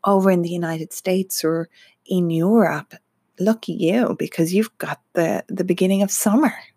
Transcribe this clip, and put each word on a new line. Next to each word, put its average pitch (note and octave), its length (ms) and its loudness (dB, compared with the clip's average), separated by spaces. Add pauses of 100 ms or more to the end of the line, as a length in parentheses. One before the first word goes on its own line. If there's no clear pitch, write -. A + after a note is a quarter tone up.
over G3 260 4
in F3 100 2
the E3+ 80 -2
United E3 420 -6
States F#3 520 -4
or E3 260 -2 (380)
in F3 240 0
Europe, E3 640 2 (440)
lucky G#3 340 0
you, F#3 460 0
because E3 340 -2
you've A3 240 -2
got D3 240 -10 (120)
the, - 340 -2
the F#3+ 160 -6
beginning F#3 400 2
of G3 80 -2
summer. A#3 420 2 (240)